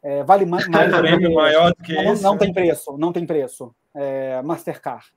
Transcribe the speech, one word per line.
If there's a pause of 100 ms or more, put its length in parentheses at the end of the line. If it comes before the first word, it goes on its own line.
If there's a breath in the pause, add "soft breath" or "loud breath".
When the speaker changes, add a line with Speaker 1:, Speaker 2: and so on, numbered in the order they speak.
Speaker 1:
É,
vale
ma-,
Speaker 2:
<laughs>
Speaker 1:
mais
Speaker 2:
Prêmio
Speaker 1:
dinheiro.
Speaker 2:
maior
do
que
Speaker 1:
Não,
Speaker 2:
esse,
Speaker 1:
não
Speaker 2:
né?
Speaker 1:
tem
preço,
não
tem
preço. (180)
É,
Mastercard.